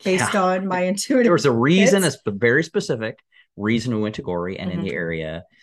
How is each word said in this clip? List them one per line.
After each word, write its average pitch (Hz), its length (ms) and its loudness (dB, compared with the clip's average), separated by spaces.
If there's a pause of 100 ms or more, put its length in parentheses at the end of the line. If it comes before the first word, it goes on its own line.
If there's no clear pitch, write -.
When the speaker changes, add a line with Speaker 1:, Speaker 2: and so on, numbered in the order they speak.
Speaker 1:
based 185 300 0
Speaker 2:
Yeah. 202 100 2
Speaker 1:
on 185 240 0
my 185 160 -2
intuitive 202 420 0
Speaker 2:
There 196 80 4
was 143 120 2
a 139 60 4
reason, 180 520 4
a - 20 2
Speaker 1:
hits. 147 180 -2
Speaker 2:
sp-, 101 160 -6
very 120 240 4
specific 120 560 -4 (380)
reason 110 380 -2
we 107 60 0
went 107 140 -4
to - 60 -8
Gorey 90 380 -6
and 95 120 -6
in 87 100 -4
the 98 60 -4
Speaker 1:
Mm-hmm. 82 80 -6
Speaker 2:
area, 82 480 -6 (200)